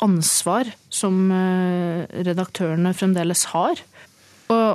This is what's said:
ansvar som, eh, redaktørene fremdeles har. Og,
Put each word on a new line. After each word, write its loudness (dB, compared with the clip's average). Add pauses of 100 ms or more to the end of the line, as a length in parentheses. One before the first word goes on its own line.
ansvar 0 (240)
som, 0
eh, 0 (160)
redaktørene -2
fremdeles 0
har. 0 (640)
Og, 2